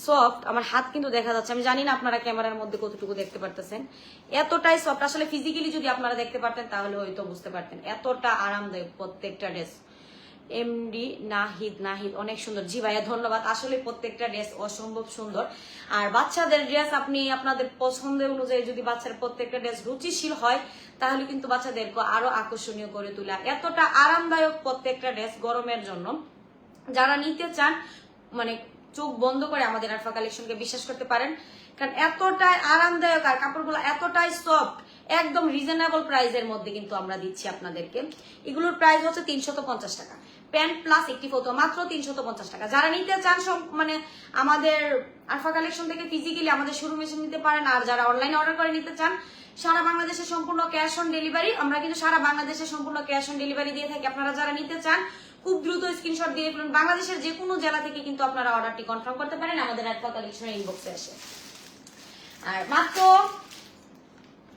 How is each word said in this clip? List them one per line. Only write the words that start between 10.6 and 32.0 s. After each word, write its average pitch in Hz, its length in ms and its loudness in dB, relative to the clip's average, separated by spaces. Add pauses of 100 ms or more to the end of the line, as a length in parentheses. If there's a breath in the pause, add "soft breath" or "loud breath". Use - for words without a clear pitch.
এমডি 233 460 -4 (260)
নাহিদ, 202 420 -4 (120)
নাহিদ, 196 260 -6 (100)
অনেক 214 220 -6
সুন্দর। 202 280 -6
জি 240 120 -6
ভাইয়া, 214 260 0
ধন্যবাদ। 233 320 0 (100)
আসলে 262 240 -2 (100)
প্রত্যেকটা 233 460 -6
ড্রেস 208 180 -6 (160)
অসম্ভব 220 400 -8 (100)
সুন্দর। 214 280 -4 (540 loud breath)
আর 208 80 2 (100)
বাচ্চাদের 302 520 4
ড্রেস 294 220 2 (100)
আপনি 277 200 -2 (160)
আপনাদের 262 300 0 (160)
পছন্দ 262 360 0 (160)
অনুযায়ী 254 360 0
যদি 240 180 -6
বাচ্চার 240 340 -4
প্রত্যেকটা 240 400 -4
ড্রেস 233 240 -4
রুচিশীল 311 460 -4 (100)
হয়, 247 180 4 (400 loud breath)
তাহলে 269 300 2
কিন্তু 269 220 -6
বাচ্চাদেরকে 233 480 -2 (160)
আরো 240 120 2 (120)
আকর্ষণীয় 214 560 -8
করে 202 200 -8
তোলা। 196 200 -4 (180)
এতটা 330 300 2 (200)
আরামদায়ক 320 500 4 (100)
প্রত্যেকটা 254 520 -2
ড্রেস 220 160 -6 (140)
গরমের 233 420 -2
জন্য। 180 180 -8 (880)
যারা 262 180 8 (100)
নিতে 320 220 -2 (100)
চান, 294 160 4 (680 loud breath)
মানে, 226 140 -2 (440)
চোখ 294 140 -4 (140)
বন্ধ 262 160 4 (120)
করে 277 180 2
আমাদের 220 240 -2
আরফা 220 220 -6
কালেকশনকে 226 460 -4
বিশ্বাস 247 260 -6
করতে 254 240 -8
পারেন, 254 180 2 (480 loud breath)
কারণ 277 140 -2 (140)